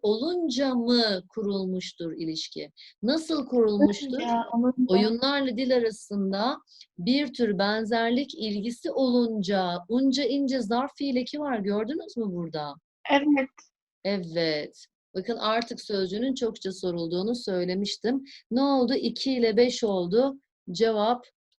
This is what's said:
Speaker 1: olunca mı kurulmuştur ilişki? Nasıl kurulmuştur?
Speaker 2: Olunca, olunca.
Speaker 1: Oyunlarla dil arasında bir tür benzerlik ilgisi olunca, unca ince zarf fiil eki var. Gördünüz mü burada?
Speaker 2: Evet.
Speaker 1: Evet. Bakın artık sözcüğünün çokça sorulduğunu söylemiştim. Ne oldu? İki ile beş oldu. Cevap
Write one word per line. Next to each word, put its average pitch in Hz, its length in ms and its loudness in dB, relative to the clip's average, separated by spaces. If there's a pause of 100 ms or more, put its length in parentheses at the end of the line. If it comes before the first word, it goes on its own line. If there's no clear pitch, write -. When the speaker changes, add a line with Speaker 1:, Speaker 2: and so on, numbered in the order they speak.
Speaker 1:
olunca 262 720 0
mı 233 540 2
kurulmuştur 185 840 -4
ilişki? 160 600 -8 (300)
Nasıl 302 440 0
kurulmuştur? 240 600 4 (120)
Speaker 2:
Olunca, 233 340 0
olunca. 247 220 2 (140)
Speaker 1:
Oyunlarla 233 680 2
dil 254 200 2
arasında 208 800 -2 (420)
bir 254 340 2
tür 208 260 0
benzerlik 226 760 0
ilgisi 214 560 -6
olunca, 214 880 2 (100)
unca 262 360 2
ince 269 360 0
zarf 233 360 0
fiil 277 200 -2
eki 254 240 -4
var. 269 180 -2
Gördünüz 214 580 -4
mü 233 120 -2
burada? 160 460 -6 (360)
Speaker 2:
Evet. 277 380 4 (560)
Speaker 1:
Evet. 165 800 -2 (300)
Bakın 208 220 -4
artık 233 440 -2
sözcüğünün 208 540 -2
çokça 220 380 -4
sorulduğunu 180 600 -2
söylemiştim. 202 920 -2 (260)
Ne 254 120 0
oldu? 269 320 2
İki 240 380 -2
ile 226 240 2
beş 240 280 4
oldu. 208 560 2 (300)
Cevap 220 560 2 (320)